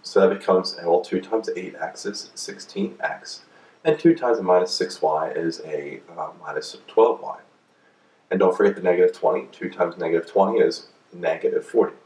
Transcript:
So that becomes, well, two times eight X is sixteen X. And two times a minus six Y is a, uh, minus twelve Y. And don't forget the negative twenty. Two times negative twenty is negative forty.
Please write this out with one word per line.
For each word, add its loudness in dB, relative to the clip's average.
So 4
that 2
becomes, 0
well, 2
two -4
times -4
eight -10
X -10
is -10
sixteen -8
X. -10
And 2
two 4
times 0
a -6
minus 2
six -4
Y 0
is -4
a, -8
uh, -8
minus -10
twelve 4
Y. -10
And 0
don't 4
forget 4
the -10
negative 4
twenty. 0
Two -10
times -2
negative -2
twenty 2
is 0
negative -2
forty. 0